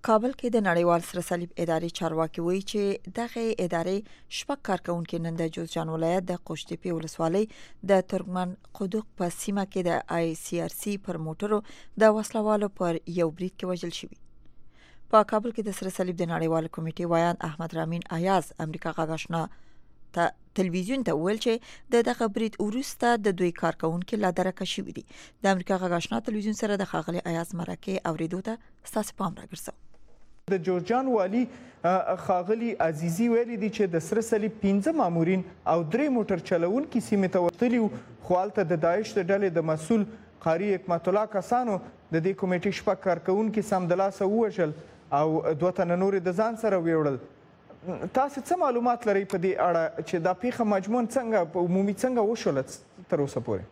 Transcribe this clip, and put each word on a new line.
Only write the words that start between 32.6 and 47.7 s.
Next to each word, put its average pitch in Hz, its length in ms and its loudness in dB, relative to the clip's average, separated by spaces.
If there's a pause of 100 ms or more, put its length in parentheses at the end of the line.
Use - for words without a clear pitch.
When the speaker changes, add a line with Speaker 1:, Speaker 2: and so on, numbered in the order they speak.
Speaker 2:
عزیزي 165 460 0
ویلي 233 320 2
دي 214 60 0
چې 196 240 0
د 160 120 2
سره 226 240 0
صلیب 220 240 0 (100)
پنځه 202 280 4 (100)
مامورین 175 400 2 (320)
او - 100 6
درې 233 320 2
موټر 202 240 0 (100)
چلوونکي 202 600 2
سیمې 196 260 4
ته 185 100 6
وتلي 240 380 2
وو، 202 60 2 (360)
خو 180 140 4
هلته 202 320 0
د 165 140 2
داعش 202 320 2
د 180 120 0
ډلې 196 280 4
د 160 140 2
مسؤل 190 340 2 (400)
قاري 170 300 2
حکمت 180 360 0
الله 214 240 2
کسانو 233 440 0
د - 360 -10 (100)
دې 190 160 2
کمیټې 185 380 0
شپږ 196 180 2 (100)
کارکوونکي 202 540 2 (100)
سمدلاسه 190 600 2
ووژل 196 400 2 (480)
او 156 80 4 (340)
دوه 180 100 2 (100)
تنه 175 220 2
نورې 196 240 2
د 180 120 -2
ځان 220 240 2
سره 196 220 2
ویوړل. 156 320 2 (1000)